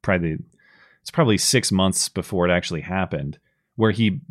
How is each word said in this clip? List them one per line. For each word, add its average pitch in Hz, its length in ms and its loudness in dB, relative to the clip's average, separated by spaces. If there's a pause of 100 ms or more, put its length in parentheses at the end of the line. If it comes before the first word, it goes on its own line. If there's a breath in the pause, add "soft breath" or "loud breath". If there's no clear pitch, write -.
probably, 85 360 0 (680 soft breath)
it's - 80 -16
probably 117 260 4
six - 340 0
months 95 380 2
before 87 400 0
it - 20 4
actually 87 300 0
happened, 82 560 -6 (380)
where 110 160 2
he 104 400 0